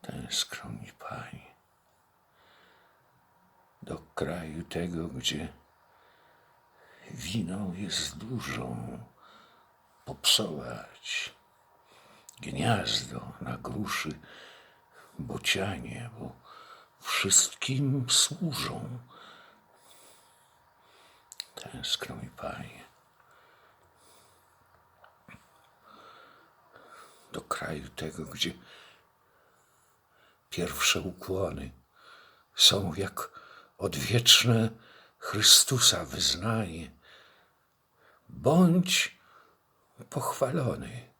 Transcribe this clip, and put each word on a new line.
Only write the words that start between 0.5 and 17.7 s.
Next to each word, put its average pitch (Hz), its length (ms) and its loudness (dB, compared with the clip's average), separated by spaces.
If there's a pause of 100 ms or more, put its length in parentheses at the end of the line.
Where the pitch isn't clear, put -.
mi, 55 220 -12
Pani, - 540 -12 (2250)
do - 160 -8 (160)
kraju 82 500 -6
tego, 85 440 -4
gdzie 73 440 -4 (1600)
wino 95 640 -4
jest 92 440 -4
dużą, 113 800 -6 (1040)
popsować - 1300 -2 (1040)
gniazdo 82 1000 -2
na - 180 -8
gruszy 104 600 -4 (1000)
bocianie, 101 1000 -4
bo - 180 -12 (640)
wszystkim - 1120 2